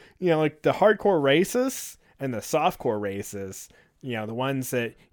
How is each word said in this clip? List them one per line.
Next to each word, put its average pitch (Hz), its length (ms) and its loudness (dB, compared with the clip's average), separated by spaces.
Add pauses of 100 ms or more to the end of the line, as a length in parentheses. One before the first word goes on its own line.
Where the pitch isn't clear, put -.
(180)
You 180 120 0
know, 160 100 4
like, 151 220 -2
the - 100 2
hardcore 202 480 4
racists, 190 760 0 (240)
and 135 140 -4
the 107 40 -6
softcore 147 640 -2
races, 98 680 -8 (340)
you 131 100 -10
know, 110 140 -6
the 110 80 -8
ones 131 360 -4
that, 117 240 -2 (180)